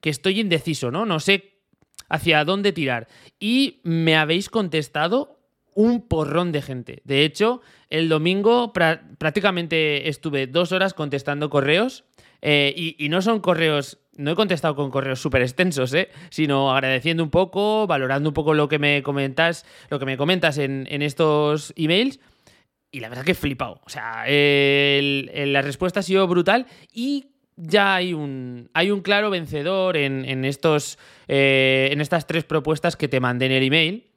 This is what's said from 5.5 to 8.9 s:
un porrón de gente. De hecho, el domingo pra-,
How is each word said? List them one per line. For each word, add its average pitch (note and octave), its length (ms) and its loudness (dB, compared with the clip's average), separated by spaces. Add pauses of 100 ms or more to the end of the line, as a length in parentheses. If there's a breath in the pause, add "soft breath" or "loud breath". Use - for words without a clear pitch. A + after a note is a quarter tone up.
un A#3 320 2
porrón E3 460 0
de C#3+ 100 -2
gente. B2+ 420 -12
De C#3 200 2
hecho, G#3+ 380 0 (260 soft breath)
el D#3+ 200 0
domingo G3+ 640 2
pra-, E3 280 2 (180)